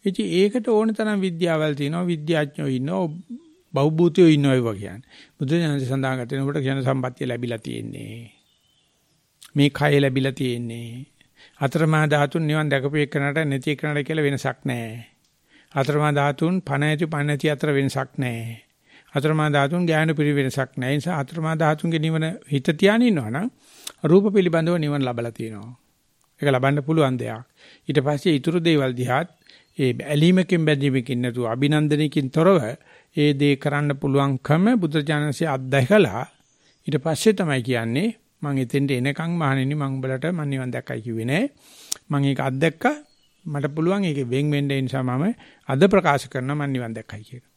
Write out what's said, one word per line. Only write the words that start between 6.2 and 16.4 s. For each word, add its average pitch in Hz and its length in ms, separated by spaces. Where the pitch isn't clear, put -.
ඔබට 143 160
ක්ෂණ 135 260
සම්පත්තිය 127 420
ලැබිලා 120 320
තියෙන්නේ. 110 600
මේ 143 200
කය 147 260
ලැබිලා 135 360
තියෙන්නේ. 120 580
අතරමා 156 520
ධාතුන් 147 380
නිවන් 151 240
දැකපු 139 280
එක්කනට 143 440
නැති 139 300
එක්කනට 147 340
කියලා 160 200
වෙනසක් 139 380
නැහැ. 117 380
අතරමා 147 400
ධාතුන් 147 480